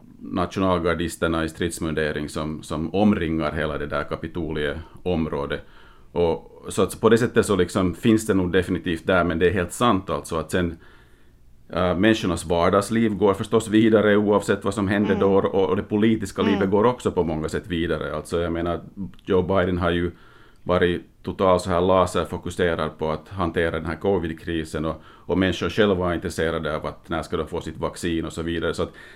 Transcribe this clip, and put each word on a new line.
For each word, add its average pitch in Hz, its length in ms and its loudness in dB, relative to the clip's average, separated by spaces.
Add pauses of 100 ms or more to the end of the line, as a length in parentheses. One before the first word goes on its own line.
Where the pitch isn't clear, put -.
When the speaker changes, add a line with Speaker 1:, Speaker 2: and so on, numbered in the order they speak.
(240)
Speaker 1:
nationalgardisterna 85 1200 0
i 80 40 -2
stridsmundering 78 800 -4
som, 78 340 -8
som 80 320 -6
omringar 82 580 2
hela 76 260 -2
det 71 80 -8
där 73 180 -4
Kapitolieområdet. 78 1600 -6 (520)
Och, 82 560 -2
så 95 140 0
att - 180 -4
på 113 80 4
det 117 100 6
sättet 113 280 2
så 101 100 2
liksom 90 380 2
finns 110 320 2
det 101 80 2
nog 90 180 0
definitivt 87 540 -2
där, 92 180 4
men 82 140 -2
det 87 80 4
är 87 60 4
helt 90 200 -2
sant 104 380 0
alltså 76 260 -4
att 78 140 -6
sen, 87 260 0 (960)
eh, 90 260 0
människornas 101 480 2
vardagsliv 101 680 2
går 98 200 4
förstås 107 340 0
vidare 107 480 6
oavsett 101 480 2
vad 98 100 -2
som 101 140 0
händer 101 260 2
Speaker 2:
Mm. 104 60 0
Speaker 1:
då, 98 180 4
och, 98 320 2
och 92 60 0
det 101 60 -2
politiska 107 600 0
livet 98 140 2
Speaker 2:
Mm. 98 140 0
Speaker 1:
går 101 140 4
också 120 280 0
på 90 120 0
många 78 240 -4
sätt 80 180 -6
vidare. 78 500 -4
Alltså 80 240 -4
jag 85 120 -2
menar, 85 280 -4 (440)
Joe 92 180 2
Biden 92 360 0
har 87 120 0
ju 87 200 0 (540)
varit 87 380 2 (200)
totalt 90 400 2
så 98 80 -4
här 87 100 2
laserfokuserad 87 1160 0
på 78 120 -2
att 78 180 -6
hantera 85 420 -2
den 82 160 -6
här 80 100 -6
covid-krisen 82 880 -4
och, 80 200 -6
och - 340 -4
människor 92 320 0
själva 92 400 2
är 85 40 -2
intresserade 80 640 -4
av 73 100 -6
att - 220 -12
när 80 140 -4
ska - 140 -8
de 78 100 -2
få 82 140 -8
sitt 78 160 -10
vaccin 82 480 -4
och 78 80 -10
så 85 100 -8
vidare. 82 320 -2
Så 90 80 -2
att, 80 100 -6 (240)